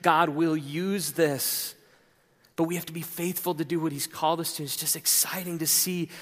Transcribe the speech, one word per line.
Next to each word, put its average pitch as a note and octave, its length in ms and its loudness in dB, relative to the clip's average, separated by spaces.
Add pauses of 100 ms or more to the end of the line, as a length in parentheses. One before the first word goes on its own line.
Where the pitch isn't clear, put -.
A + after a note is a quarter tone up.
God E3 300 6
will D#3 260 2
use D#3+ 560 -2
this. - 640 0 (800)
But E3 100 2
we E3+ 100 -2
have E3+ 120 -4
to E3 60 -12
be E3 100 -8
faithful F3 520 -2
to D#3 100 -2
do E3 160 -2
what D#3 120 0
he's C#3+ 140 -4
called E3 320 0
us E3 180 -4
to. D#3 60 -6
It's C3+ 140 -6
just - 180 0
exciting F3 680 0
to D#3+ 60 0
see F3 440 2 (120)